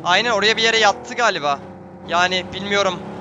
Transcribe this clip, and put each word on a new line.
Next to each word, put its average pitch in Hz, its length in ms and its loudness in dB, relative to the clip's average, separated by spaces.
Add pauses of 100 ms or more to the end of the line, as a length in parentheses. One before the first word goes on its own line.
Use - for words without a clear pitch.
Aynen, 202 260 2
oraya 214 260 2
bir 226 60 2
yere 226 160 4
yattı 214 360 2
galiba. 160 440 0 (500)
Yani 180 440 0
bilmiyorum. 196 500 -2 (180)